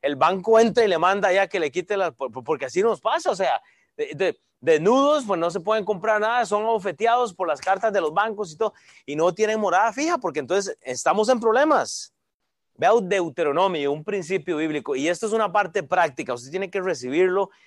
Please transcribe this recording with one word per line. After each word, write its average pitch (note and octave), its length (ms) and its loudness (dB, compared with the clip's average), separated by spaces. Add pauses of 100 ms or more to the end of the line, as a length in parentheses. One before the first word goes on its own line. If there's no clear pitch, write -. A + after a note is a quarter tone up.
el C#3+ 140 -2
banco F3+ 420 2
entra A3+ 280 4
y - 20 2
le F3+ 100 0
manda F#3+ 360 2
ya G3 140 2
que F#3+ 120 -4
le D3+ 100 0
quite F3+ 280 -4
las, F3 160 -2
por-, B2+ 180 -8
por-, A#2+ 140 -12
porque C#3+ 200 -4
así D3+ 160 -2
nos G#3+ 200 0
pasa, D4 300 0
o G3+ 40 -4
sea, E3 260 0 (360)
de, D3 180 -6
de, E3+ 240 -2 (220)
desnudos, B3 680 4
pues G3 100 -2
no E3+ 140 -2
se F#3 80 -6
pueden G#3+ 240 -2
comprar G#3 380 0
nada, A#3 240 0
son G#3 180 -2
abofeteados A3 720 0
por F3+ 140 -4
las D3 120 -2
cartas G3 320 0
de G3 80 0
los D#3 140 0
bancos G3+ 400 -2
y D3+ 40 -20
todo, - 160 -2 (320)
y C#3+ 120 -6
no E3+ 160 2
tienen G#3+ 260 0
morada G3+ 320 2
fija, D4+ 260 -2
porque D#3 220 -4
entonces F#3 420 -2
estamos E3 460 0
en B3 140 2
problemas. A#3 680 2 (640)
Vea E3+ 240 4
Deuteronomio, E3+ 920 0
un D3+ 120 -6
principio F3+ 540 -4
bíblico, D3+ 380 -4
y C#3 120 -2
esto F3 200 -2
es G3+ 40 -4
una A3 200 0
parte F#3+ 320 -2
práctica, C#3+ 500 -2
usted B2 160 -10
tiene F#3 220 -6
que G3 100 -4
recibirlo, F3+ 720 0 (160)